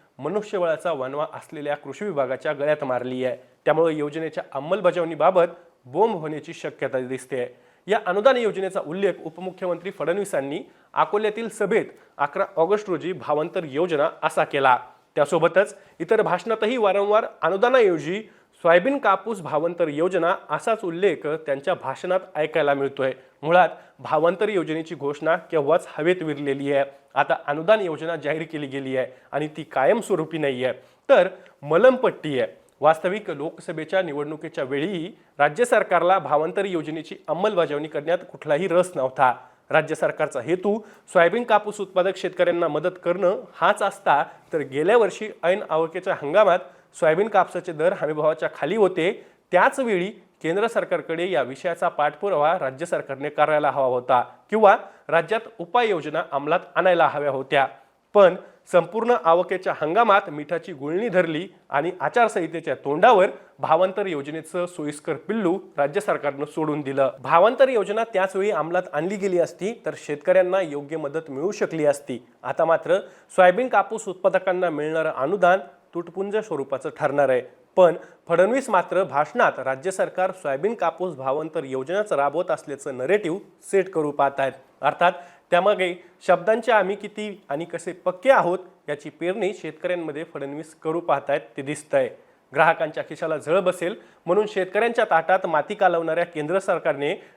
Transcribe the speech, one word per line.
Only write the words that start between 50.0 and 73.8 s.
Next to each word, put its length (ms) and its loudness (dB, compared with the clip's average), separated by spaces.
केंद्र 240 0
सरकारकडे 600 -2
या 120 2
विषयाचा 480 -4
पाठपुरावा 680 0
राज्य 260 -6
सरकारने 440 -6
करायला 420 2
हवा 140 0
होता 360 2
किंवा 260 6
राज्यात 380 0
उपाययोजना 720 0
अंमलात 280 0
आणायला 320 4
हव्या 240 -2
होत्या. 340 0
पण 200 8
संपूर्ण 440 2
आवकेच्या 560 2
हंगामात 480 4
मिठाची 440 -8
गुळणी 360 -4
धरली 380 -2
आणि 220 -2
आचारसंहितेच्या 760 -2
तोंडावर 540 4
भावांतर 460 0
योजनेचं 600 -6
सोयीस्कर 480 -8
पिल्लू 300 0
राज्य 240 0
सरकारनं 440 -4
सोडून 360 -4
दिलं. 380 0
भावांतर 500 4
योजना 340 -2
त्याच 320 -2
वेळी 160 0
अंमलात 420 -2
आणली 220 -2
गेली 240 -2
असती, 340 -4
तर 120 -4
शेतकऱ्यांना 640 2
योग्य 360 -8
मदत 320 -8
मिळू 220 -4
शकली 340 -2
असती. 340 0
आता 220 -2
मात्र 320 2
सोयाबीन 320 6
कापूस 400 0